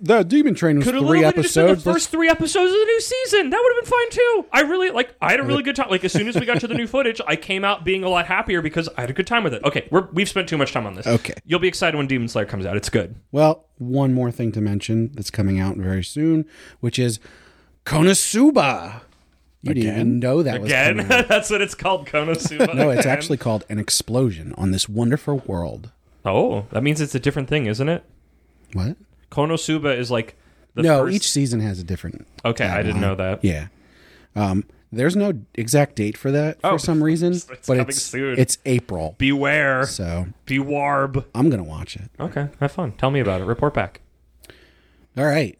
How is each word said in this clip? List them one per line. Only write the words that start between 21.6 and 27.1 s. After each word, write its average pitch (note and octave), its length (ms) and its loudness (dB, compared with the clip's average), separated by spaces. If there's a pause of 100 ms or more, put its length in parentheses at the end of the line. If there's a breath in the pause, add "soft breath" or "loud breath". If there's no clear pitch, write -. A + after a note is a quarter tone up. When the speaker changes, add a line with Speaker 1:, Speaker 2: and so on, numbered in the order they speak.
Speaker 2:
it's G3 140 -4
called, F#3 320 -2
Konosuba D3+ 680 -2
Speaker 1:
No, D3 140 2
it's B2 120 2
Speaker 2:
again. C3 120 2
Speaker 1:
actually D3+ 240 -2
called A2 320 -2
An G#2+ 100 -4
Explosion G#2 800 -2
on F#2+ 140 0
This F#2+ 180 -2
Wonderful A#2+ 480 -2 (100)
World. E2+ 440 -6 (340)
Speaker 2:
Oh, A2 460 0
that A2+ 120 -2
means D3+ 180 2
it's C#3+ 140 -4